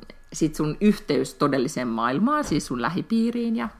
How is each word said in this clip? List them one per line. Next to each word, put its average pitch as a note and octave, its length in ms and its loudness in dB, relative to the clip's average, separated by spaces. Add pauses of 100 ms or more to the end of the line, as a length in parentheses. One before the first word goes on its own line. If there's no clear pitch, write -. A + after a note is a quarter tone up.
(340)
sit D#3 220 0
sun D3+ 260 -2
yhteys D3+ 520 2
todelliseen C3+ 540 0
maailmaan, C#3 560 2
siis C#3+ 240 0
sun B2 140 -4
lähipiiriin A3+ 720 0
ja A3+ 140 -4 (100)